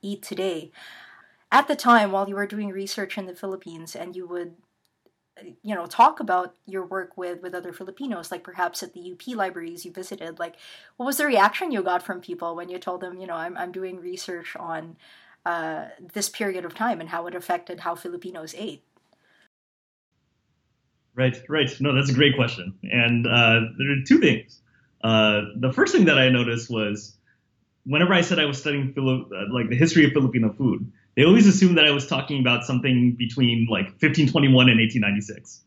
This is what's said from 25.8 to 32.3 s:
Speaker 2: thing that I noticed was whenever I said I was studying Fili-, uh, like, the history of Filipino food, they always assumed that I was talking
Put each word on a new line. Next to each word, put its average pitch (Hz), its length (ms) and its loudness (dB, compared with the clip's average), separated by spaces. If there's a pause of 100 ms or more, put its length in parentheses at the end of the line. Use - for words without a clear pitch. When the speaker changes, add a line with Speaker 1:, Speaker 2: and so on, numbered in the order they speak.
Speaker 2:
thing 208 100 6
that 147 140 6
I 127 100 6
noticed 117 400 0
was 104 460 -4 (680)
whenever 165 280 2
I 175 80 6
said 170 180 0
I 151 60 2
was 139 140 -4
studying 139 340 -4
Fili-, 131 320 0 (100)
uh, 101 180 -6
like, 120 160 -2
the 123 60 -2
history 160 300 6
of 135 60 4
Filipino 123 420 2
food, - 380 -2 (240)
they 135 80 4
always 202 240 8
assumed 185 300 6
that 151 80 6
I 147 60 4
was 139 160 -2
talking 139 340 -4